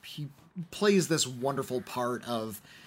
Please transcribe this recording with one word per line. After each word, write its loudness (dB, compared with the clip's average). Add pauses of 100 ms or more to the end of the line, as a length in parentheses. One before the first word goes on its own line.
he -10 (420)
plays 4
this 2
wonderful -2
part -4
of -4 (240)